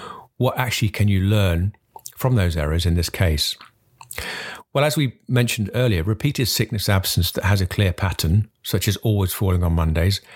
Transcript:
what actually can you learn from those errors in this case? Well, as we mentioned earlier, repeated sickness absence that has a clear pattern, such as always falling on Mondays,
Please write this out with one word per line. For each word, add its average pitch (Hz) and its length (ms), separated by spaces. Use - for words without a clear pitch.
what 123 220
actually 117 320
can 104 180
you 98 120
learn 98 540
from 127 180
those 90 220
errors 80 300
in 85 80
this 85 160
case? - 460
Well, 143 120
as 147 120
we 139 300
mentioned 120 480
earlier, 113 280
repeated 110 440
sickness - 420
absence 92 440
that - 120
has 98 160
a 92 60
clear 95 260
pattern, 92 580
such - 260
as 95 100
always 101 340
falling 90 300
on 85 100
Mondays, 82 480